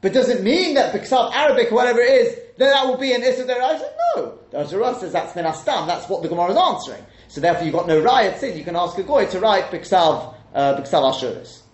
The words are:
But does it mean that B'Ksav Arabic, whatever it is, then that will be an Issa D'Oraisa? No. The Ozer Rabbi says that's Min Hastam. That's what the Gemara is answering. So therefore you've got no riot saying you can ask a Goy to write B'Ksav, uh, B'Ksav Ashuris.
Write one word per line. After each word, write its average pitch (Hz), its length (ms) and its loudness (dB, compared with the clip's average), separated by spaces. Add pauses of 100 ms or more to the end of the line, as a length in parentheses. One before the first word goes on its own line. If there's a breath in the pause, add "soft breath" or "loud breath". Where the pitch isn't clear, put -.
But 190 120 0
does 220 160 4
it 202 140 0
mean 311 320 2
that 254 180 2
B'Ksav 233 400 -2
Arabic, 262 380 2
whatever 240 280 2
it 247 280 4
is, - 80 -6 (220)
then 269 140 4
that 269 140 2
will 262 120 -2
be 262 160 -2
an 240 100 -2
Issa 254 220 0
D'Oraisa? 254 440 -2 (260)
No. - 240 -6 (120)
The 127 80 -8
Ozer 147 200 -4
Rabbi 254 200 0
says 170 140 -10
that's 170 220 -4
Min 175 100 -4
Hastam. 165 420 -2
That's 170 200 -4
what 190 140 -4
the 165 80 -4
Gemara 175 220 0
is 240 60 2
answering. 285 460 -2 (240 soft breath)
So - 140 -10
therefore 165 240 2
you've 151 80 -2
got 165 140 -2
no 156 120 4
riot 220 400 2
saying 220 180 -6
you 147 60 -12
can 170 120 -8
ask - 240 -4
a 190 40 -4
Goy 277 240 2
to 185 120 -6
write 196 320 0
B'Ksav, 165 640 0 (180 loud breath)
uh, 139 220 2
B'Ksav 135 380 0
Ashuris. - 480 -10 (120)